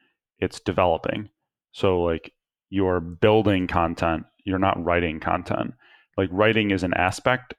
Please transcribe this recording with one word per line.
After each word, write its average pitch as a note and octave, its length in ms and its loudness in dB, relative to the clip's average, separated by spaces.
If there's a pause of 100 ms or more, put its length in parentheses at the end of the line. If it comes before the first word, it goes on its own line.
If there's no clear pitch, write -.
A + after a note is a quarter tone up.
(400)
it's - 200 -4
developing. F2+ 680 -2 (440)
So, F#2 280 0
like, E2+ 300 -2 (380)
you're F#2 320 0
building G2 680 2
content, E2 580 -2 (200)
you're F#2+ 140 -2
not F#2+ 220 2
writing E2+ 380 0
content. - 540 -2 (420)
Like, F#2+ 160 0
writing G#2+ 400 2
is F#2 120 0
an F2 100 -2
aspect B2 640 0